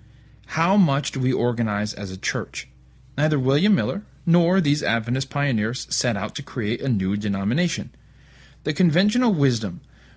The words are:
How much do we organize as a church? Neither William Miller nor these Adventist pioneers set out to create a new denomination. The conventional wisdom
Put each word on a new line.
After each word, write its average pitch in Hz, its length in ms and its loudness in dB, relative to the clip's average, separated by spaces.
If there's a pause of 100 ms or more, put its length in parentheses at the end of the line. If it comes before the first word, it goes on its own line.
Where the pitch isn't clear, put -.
(480)
How 180 300 2
much 143 340 2
do - 80 -6
we 127 140 0
organize 110 600 0
as 95 180 -8
a 92 60 -8
church? - 520 -8 (480)
Neither 151 220 0
William 147 360 2
Miller 131 280 -2 (220)
nor 175 360 4
these 151 220 0
Adventist 117 460 -2
pioneers 123 600 -2
set 117 260 -2
out 101 200 -6
to - 80 -8
create 107 380 -4
a 135 60 -2
new 101 300 0
denomination. 104 720 -2 (720)
The 156 100 -2
conventional 202 600 2
wisdom 117 480 0 (360)